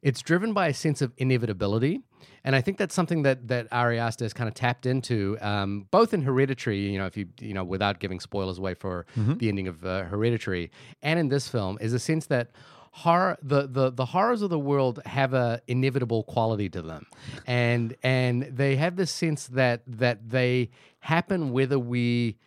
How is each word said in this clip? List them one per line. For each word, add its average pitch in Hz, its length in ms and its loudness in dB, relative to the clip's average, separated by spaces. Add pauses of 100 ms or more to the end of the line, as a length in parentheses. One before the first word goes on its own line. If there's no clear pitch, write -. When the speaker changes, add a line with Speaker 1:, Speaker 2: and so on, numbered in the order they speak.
Speaker 1:
It's 135 180 0
driven 185 320 2
by 190 160 2
a 143 60 0
sense - 280 0
of 123 140 0
inevitability. 117 880 2 (420)
And 135 100 2
I 135 60 4
think 190 180 -2
that's - 160 -2
something 170 280 2
that, 127 260 2
that 120 240 -2
Ari 120 260 2
Aster 117 260 -2
has 107 80 -4
kinda 113 200 -4
tapped 123 340 -2
into, 113 540 0
um, 101 500 -2
both 220 240 6
in 175 80 0
Hereditary, 131 560 0 (120)
you 98 80 -2
know, 98 80 -2
if 90 100 -8
you, 101 100 -4 (140)
you 110 120 -8
know, 95 120 -4
without 95 360 0
giving 92 200 -4
spoilers 92 380 -4
away 92 160 -4
for 90 320 -6 (100)
Speaker 2:
Mm-hmm. 113 180 2
Speaker 1:
the 113 140 0
ending 95 200 -2
of, 85 160 -10
uh, 92 200 -4
Hereditary, 101 680 -2 (320)
and 156 160 0
in 156 100 0
this 135 200 -2
film, 101 320 -4
is 113 120 -2
a 123 60 0
sense 160 280 -2
that 123 260 -2 (400)
horror, 175 500 2
the, 139 240 0
the, 131 240 2
the 127 160 -2
horrors 208 340 2
of 202 100 -2
the 170 80 0
world 139 460 0
have 135 300 0
a 120 320 0
inevitable 123 580 0
quality 110 460 0
to 90 100 -8
them. 80 260 -10 (400)
And, 120 560 0
and 127 420 2
they 135 320 0
have 170 200 0
this 185 140 -2
sense 156 380 -2
that, 123 380 0
that 117 440 -2
they 123 400 2 (300)
happen 165 500 0
whether 135 280 2
we 120 680 0